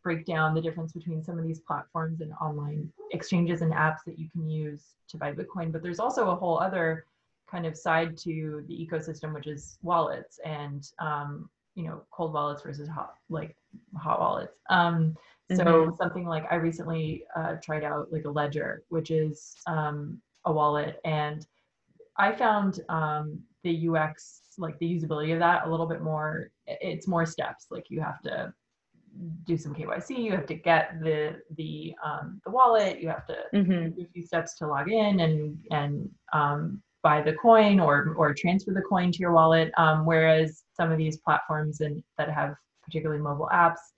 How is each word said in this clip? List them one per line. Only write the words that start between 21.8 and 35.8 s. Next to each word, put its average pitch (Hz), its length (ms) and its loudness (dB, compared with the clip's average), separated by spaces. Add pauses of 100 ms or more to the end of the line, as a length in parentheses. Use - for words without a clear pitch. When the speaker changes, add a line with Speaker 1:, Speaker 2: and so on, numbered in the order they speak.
Speaker 1:
I 202 160 4
found, 202 560 2
um, 151 520 -2 (220)
the 170 80 0
U 165 260 2
X, 156 440 -4 (160)
like, 160 220 -8
the 170 60 -2
usability 160 480 -2
of 165 60 0
that 170 280 4
a - 20 -4
little 165 180 0
bit 165 140 -4
more, 156 480 -4 (200)
i-, - 100 -6
it's 165 280 -6
more 170 180 2
steps. - 440 -8
Like, - 200 -12
you 143 100 -6
have - 220 -6
to - 320 -8 (920)
do 165 120 0
some 147 160 -8
K 156 120 -8
Y - 140 -4
C, 254 220 -6
you 220 100 -2
have 180 140 -2
to - 80 -8
get 160 480 2
the, 156 400 -2 (140)
the, 156 400 -8 (100)
um, 151 400 -8
the 185 60 -8
wallet, 226 500 6
you 165 60 -6
have - 180 -6
to - 120 -10 (160)
Speaker 2:
Mm-hmm. 175 420 2
Speaker 1:
do 180 80 -10
a 175 100 -16
few 170 120 -10
steps 165 300 -4
to 160 120 -6
log 143 240 -2
in 208 300 4
and, 151 360 2 (140)
and, 147 380 -2 (240)